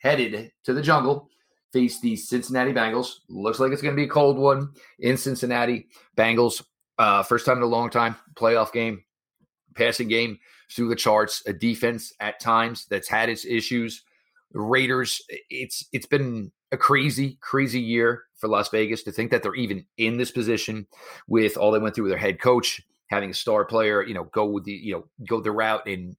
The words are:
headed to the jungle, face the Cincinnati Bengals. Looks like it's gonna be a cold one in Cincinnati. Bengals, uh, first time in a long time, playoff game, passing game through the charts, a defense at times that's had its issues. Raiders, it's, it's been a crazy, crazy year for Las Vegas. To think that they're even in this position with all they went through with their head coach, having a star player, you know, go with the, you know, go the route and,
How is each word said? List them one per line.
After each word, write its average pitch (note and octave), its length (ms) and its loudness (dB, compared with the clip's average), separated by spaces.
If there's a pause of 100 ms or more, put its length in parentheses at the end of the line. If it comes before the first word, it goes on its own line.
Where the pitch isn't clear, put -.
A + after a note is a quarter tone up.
headed A#2 480 0 (140)
to B2+ 100 0
the D3 80 -2
jungle, C#3+ 460 2 (440)
face B2 280 0
the A2+ 160 0
Cincinnati B2+ 560 -2
Bengals. A#2+ 460 -2 (100)
Looks G2 320 -4
like C3 100 4
it's C#3 100 -4
gonna C#3+ 140 -2
be D3 80 0
a C3 60 -2
cold C#3 300 4
one C#3 340 2 (260)
in C3 180 2
Cincinnati. A#2+ 680 -2 (300)
Bengals, A2+ 480 2 (340)
uh, G2+ 240 4
first A#2 240 0
time B2+ 120 4
in A#2+ 40 -2
a A#2+ 40 4
long A#2 240 0
time, A#2 260 0 (180)
playoff A2+ 380 2
game, A2+ 320 -4 (720)
passing A#2 320 0
game A2+ 320 0 (320)
through A#2+ 160 -2
the A2+ 80 0
charts, G#2+ 500 0
a G#2 60 -2
defense A#2 680 -2
at G#2 220 -6
times A2+ 500 0
that's G2+ 180 -4
had A2+ 200 0
its A2+ 160 -6
issues. A#2 580 -4 (500)
Raiders, B2+ 720 0 (260)
it's, - 440 -10
it's C#3 140 -8
been B2 440 -2 (220)
a - 40 -2
crazy, C3+ 640 2
crazy B2+ 400 -2
year A#2 440 0 (100)
for G#2+ 140 -6
Las G#2 220 2
Vegas. A2 340 0
To G2+ 80 -8
think A2+ 180 -4
that A#2+ 140 2
they're G2 100 -2
even G2+ 320 -4 (100)
in A2+ 200 0
this B2 160 -2
position A2 560 -4 (400)
with A2 280 4
all G#2 140 4
they G#2+ 80 4
went G#2+ 160 0
through G#2+ 120 -2
with F#2+ 40 2
their F2 80 0
head G2 220 0
coach, B2 420 2 (260)
having G2+ 220 -2
a F2+ 40 -10
star G#2+ 300 2
player, G#2+ 380 2
you G#2 100 -8
know, F#2 120 -6
go G#2+ 200 -2
with G#2 200 -2
the, G2+ 80 -10
you G2+ 200 -10
know, E2+ 140 -8 (220)
go A2+ 120 0
the G#2+ 120 -4
route A2 340 -2
and, F#2 320 -10